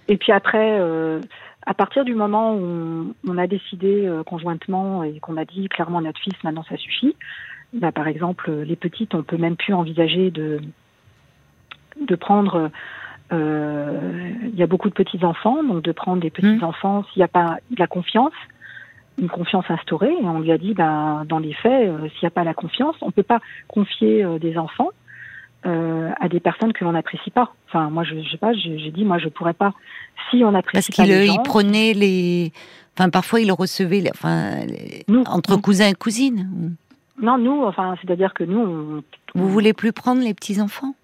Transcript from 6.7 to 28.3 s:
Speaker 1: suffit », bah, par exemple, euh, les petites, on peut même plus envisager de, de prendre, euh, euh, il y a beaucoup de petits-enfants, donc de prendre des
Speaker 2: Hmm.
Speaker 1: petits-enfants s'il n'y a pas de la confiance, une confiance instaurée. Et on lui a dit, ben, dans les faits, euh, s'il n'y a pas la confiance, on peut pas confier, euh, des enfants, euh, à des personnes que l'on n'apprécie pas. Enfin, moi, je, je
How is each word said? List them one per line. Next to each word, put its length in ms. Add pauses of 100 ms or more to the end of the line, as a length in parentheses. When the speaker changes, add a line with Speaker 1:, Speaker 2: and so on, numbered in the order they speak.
Speaker 1:
suffit », 380 (580)
bah, 200
par 140
exemple, 420
euh, 160
les 100
petites, 400
on 80
peut 140
même 180
plus 180
envisager 580
de, 280 (1400)
de 140
prendre, 400
euh, 120 (680)
euh, 1000 (120)
il 120
y 80
a 40
beaucoup 220
de 40
petits-enfants, 720
donc 200
de 80
prendre 300
des 80
Speaker 2:
Hmm. 20 (260)
Speaker 1:
petits-enfants 540
s'il 80
n'y 40
a 60
pas 280 (120)
de 100
la 80
confiance, 460 (840)
une 100
confiance 400
instaurée. 420 (100)
Et 40
on 140
lui 120
a 60
dit, 160
ben, 540
dans 120
les 140
faits, 360
euh, 200
s'il 140
n'y 40
a 40
pas 120
la 100
confiance, 480
on 100
peut 120
pas 160 (280)
confier, 560
euh, 160
des 180
enfants, 320 (760)
euh, 440 (100)
à 80
des 120
personnes 340
que 100
l'on 100
n'apprécie 380
pas. 220 (140)
Enfin, 220
moi, 140
je, 180
je 100